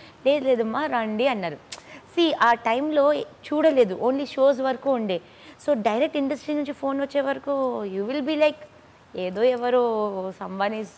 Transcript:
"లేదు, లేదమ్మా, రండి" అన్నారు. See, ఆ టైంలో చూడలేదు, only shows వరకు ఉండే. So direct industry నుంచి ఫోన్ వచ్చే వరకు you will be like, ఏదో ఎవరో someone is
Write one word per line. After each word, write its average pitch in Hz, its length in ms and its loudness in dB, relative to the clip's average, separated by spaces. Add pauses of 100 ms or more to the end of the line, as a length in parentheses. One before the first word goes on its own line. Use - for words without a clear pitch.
(260)
"లేదు, 277 180 2
లేదమ్మా, 240 420 0
రండి" 233 420 0
అన్నారు. 180 280 -4 (640)
See, 330 140 4 (100)
ఆ 233 120 6
టైంలో 277 600 2
చూడలేదు, 262 960 2
only 277 140 -2
shows 262 360 2
వరకు 262 320 -2
ఉండే. 208 280 -2 (460)
So 269 160 2
direct 247 340 0
industry 285 380 -2
నుంచి 294 180 -4
ఫోన్ 269 280 -4
వచ్చే 277 200 -2
వరకు 269 640 -2
you 196 200 -4
will 269 160 -4
be 294 140 -2
like, 302 200 2 (640)
ఏదో 185 260 -4
ఎవరో 247 400 2 (600)
someone 196 300 -4
is 214 140 -8 (120)